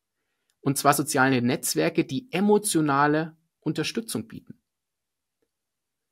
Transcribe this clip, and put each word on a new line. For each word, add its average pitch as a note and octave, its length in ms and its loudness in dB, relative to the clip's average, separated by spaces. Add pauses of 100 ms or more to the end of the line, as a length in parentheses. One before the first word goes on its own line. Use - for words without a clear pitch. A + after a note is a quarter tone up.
(600)
Und C#3 160 -2
zwar C#3 160 4
soziale C3+ 480 2
Netzwerke, D#3 640 -2
die - 260 -8
emotionale D#3+ 1080 2 (220)
Unterstützung D3 680 -6
bieten. - 320 -20 (1500)